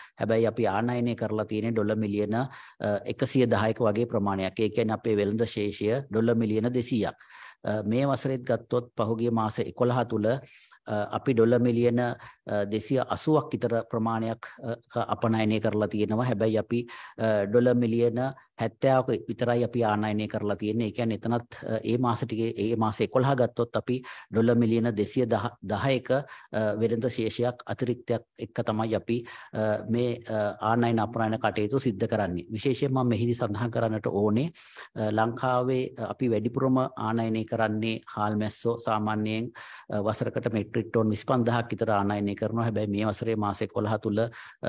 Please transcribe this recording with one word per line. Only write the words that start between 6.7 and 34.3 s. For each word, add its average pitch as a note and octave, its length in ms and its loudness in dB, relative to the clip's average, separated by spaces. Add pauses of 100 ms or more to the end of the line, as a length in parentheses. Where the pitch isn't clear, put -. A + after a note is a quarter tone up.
දෙසීයක්. A#2 420 0 (480)
අ, G#2+ 200 -2
මේ A#2+ 220 2
වසරේත් C3+ 380 -2
ගත්තොත් B2 520 -2
පහුගිය A2+ 340 0
මාස A2 300 0
එකොළහ B2 480 0
තුල, G#2+ 180 0
අ, C3 140 2 (720)
අපි B2 220 0
ඩොලර් A#2 260 6
මිලියන, A#2+ 400 4
අ, A#2+ 160 -2 (500)
දෙසිය G#2+ 340 0
අසූවක් C#3 520 0
විතර A#2 400 -2
ප්‍රමාණයක්, A2+ 540 -2 (180)
අ, A#2 120 -4
ක-, - 320 -4
අපනයනය A2 520 2
කරලා G#2 280 2
තියෙනවා. G#2+ 380 0
හැබැයි A2 320 2
අපි, A#2+ 300 -2 (320)
අ, G#2+ 260 2
ඩොලර් A#2+ 300 4
මිලියන A#2 440 2 (420)
හැත්තෑවක C3 460 2 (200)
විතරයි A#2+ 360 0
අපි A#2 200 0
ආනයනය G#2+ 440 2
කරලා G#2 280 -2
තියෙන්නේ. G#2+ 320 0
ඒ G2+ 40 -2
කියන්නේ A2+ 240 0
එතනත්, A#2 480 -2
අ, A2 200 -2
ඒ A2+ 140 0
මාස B2 220 0
ටිකේ, A2+ 380 -2
ඒ A2 180 0
මාස A2 260 0
එකොළහ C3 340 2
ගත්තොත් A#2+ 400 0
අපි B2 280 -2 (280)
ඩොලර් A2+ 240 4
මිලියන A#2 400 4
දෙසිය G#2 300 0
දහ, A2+ 200 0 (200)
දහයක, A#2+ 460 0
අ, C#3 120 2 (560)
වෙළඳ A#2 300 0
ශේෂයක් A#2 560 -2
අතිරික්තයක් A#2+ 560 -4 (180)
එක්ක - 260 -8
තමයි A2 300 0
අපි, A#2 300 -2 (280)
අ, G#2+ 60 -4 (300)
මේ, A#2+ 400 0
අ, G#2 320 -2
ආනයන A#2 380 2
අපනයන A2 400 0
කටයුතු G#2+ 400 0
සිද්ධ A2 260 0
කරන්නේ. F#2+ 460 -2
විශේෂයෙන් C3 400 -2
මම C3 160 2
මෙහිදී A#2 260 2
සඳහන් A#2 360 -2
කරන්නට A2+ 380 -2
ඕනේ, G#2+ 440 2 (440)